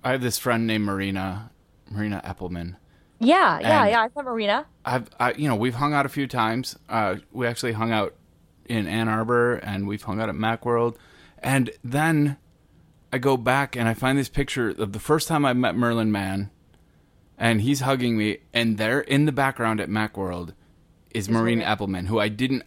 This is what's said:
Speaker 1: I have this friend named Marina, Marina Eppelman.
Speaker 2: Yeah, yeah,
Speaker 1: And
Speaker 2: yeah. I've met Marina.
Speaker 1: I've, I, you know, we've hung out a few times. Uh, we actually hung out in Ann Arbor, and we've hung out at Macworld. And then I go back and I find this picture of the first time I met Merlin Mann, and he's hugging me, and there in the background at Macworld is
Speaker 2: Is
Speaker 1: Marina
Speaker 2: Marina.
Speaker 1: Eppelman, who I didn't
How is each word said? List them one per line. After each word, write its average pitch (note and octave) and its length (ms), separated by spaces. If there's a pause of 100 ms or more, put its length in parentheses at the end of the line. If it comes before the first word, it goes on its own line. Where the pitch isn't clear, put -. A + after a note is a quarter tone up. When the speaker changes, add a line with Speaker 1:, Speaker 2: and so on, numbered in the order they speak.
Speaker 1:
I B2+ 80
have C3 100
this A#2+ 160
friend A#2 300
named A2 160
Marina, G2 640 (400)
Marina G#2 360
Eppelman. F2 500 (440)
Speaker 2:
Yeah, B3+ 420
yeah, D4+ 220
Speaker 1:
And G#3 80
Speaker 2:
yeah. A#3 100
I've A3+ 160
met C#4+ 80
Marina. A3+ 400 (180)
Speaker 1:
I've, B2 340
I, B2 140
you D3+ 160
know, B2+ 80
we've A#2 200
hung C#3+ 180
out C#3+ 120
a C3+ 40
few C#3 180
times. A#2+ 500 (120)
Uh, G#2 260 (160)
we A#2 160
actually A#2 240
hung A2+ 220
out G#2 220 (500)
in A2 220
Ann A2+ 200
Arbor, A#2+ 460
and G2+ 340
we've G#2 160
hung G2+ 160
out A2+ 80
at F#2 80
Macworld. A#2 640 (420)
And B2+ 300 (120)
then D3 540 (800)
I C3 60
go C3 180
back B2+ 400
and A#2 100
I A2+ 60
find C3 240
this C3+ 100
picture B2+ 440
of G2 200
the G#2+ 80
first D3+ 300
time D3 160
I B2+ 80
met B2 220
Merlin A#2 360
Mann, G2 400 (840)
and A2+ 240
he's C3+ 200
hugging B2 360
me, G#2+ 220 (140)
and A2+ 240
there A2+ 220
in C#3 260
the D3+ 60
background A#2+ 480
at G2 100
Macworld F#2 600 (640)
is G#2 160
Speaker 2:
Is - 20
Speaker 1:
Marina A2+ 340
Speaker 2:
Marina. G#2+ 140
Speaker 1:
Eppelman, F#2+ 300
who A2 120
I G#2 80
didn't B2 400